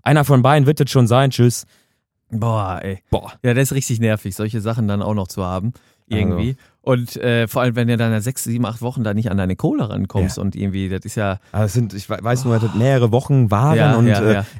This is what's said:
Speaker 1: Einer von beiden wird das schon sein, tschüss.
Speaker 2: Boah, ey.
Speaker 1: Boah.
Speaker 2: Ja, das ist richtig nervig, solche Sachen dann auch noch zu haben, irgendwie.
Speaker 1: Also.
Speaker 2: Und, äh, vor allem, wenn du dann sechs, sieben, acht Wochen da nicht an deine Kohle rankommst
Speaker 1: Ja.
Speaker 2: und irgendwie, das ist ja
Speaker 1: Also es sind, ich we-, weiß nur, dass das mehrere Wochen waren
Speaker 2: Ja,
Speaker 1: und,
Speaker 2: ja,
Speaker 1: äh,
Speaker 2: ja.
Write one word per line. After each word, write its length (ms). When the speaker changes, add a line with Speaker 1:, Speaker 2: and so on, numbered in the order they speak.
Speaker 1:
Einer 240
von 160
beiden 240
wird 140
das 100
schon 160
sein, 240
tschüss. 340
Speaker 2:
Boah, 520
ey. 160
Speaker 1:
Boah. 220
Speaker 2:
Ja, 120
das 160
ist 20
richtig 280
nervig, 360
solche 240
Sachen 260
dann 140
auch 140
noch 140
zu 180
haben, 260
irgendwie. 440
Speaker 1:
Also. 80
Speaker 2:
Und, 360
äh, 320
vor 120
allem, 160
wenn 120
du 100
dann 240
sechs, 220
sieben, 200
acht 160
Wochen 240
da 80
nicht 180
an 60
deine 200
Kohle 340
rankommst 480
Speaker 1:
Ja. 40
Speaker 2:
und 140
irgendwie, 320
das 160
ist 120
ja 220
Speaker 1:
Also 140
es 80
sind, 180
ich 160
we-, 140
weiß 240
nur, 80
dass 80
das 140
mehrere 360
Wochen 380
waren 260
Speaker 2:
Ja, 200
Speaker 1:
und, 100
Speaker 2:
ja, 160
Speaker 1:
äh, 140
Speaker 2:
ja. 100